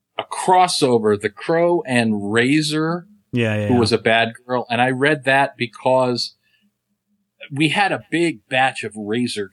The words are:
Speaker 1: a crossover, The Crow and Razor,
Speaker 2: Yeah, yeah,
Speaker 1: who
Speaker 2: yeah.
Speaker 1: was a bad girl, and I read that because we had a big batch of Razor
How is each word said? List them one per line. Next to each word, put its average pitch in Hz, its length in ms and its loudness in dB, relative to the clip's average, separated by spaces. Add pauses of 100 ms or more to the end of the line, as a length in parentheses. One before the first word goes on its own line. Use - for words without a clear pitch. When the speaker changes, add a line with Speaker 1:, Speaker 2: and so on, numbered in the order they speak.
(180)
Speaker 1:
a - 60 -6
crossover, 127 960 2
The 104 120 -4
Crow 170 560 0
and 110 440 0
Razor, 151 760 0 (240)
Speaker 2:
Yeah, 117 240 0
yeah, 107 120 -2
Speaker 1:
who 127 60 2
Speaker 2:
yeah. 123 60 4
Speaker 1:
was 110 120 2
a 113 60 2
bad 113 360 2 (120)
girl, 123 240 -4
and 117 100 -2
I 127 120 2
read 139 340 0
that 135 320 2
because 127 800 -2 (1160)
we 147 180 0
had 196 220 0
a 127 200 -6
big 156 360 -2
batch 131 360 -2
of 104 120 -10
Razor 107 580 -4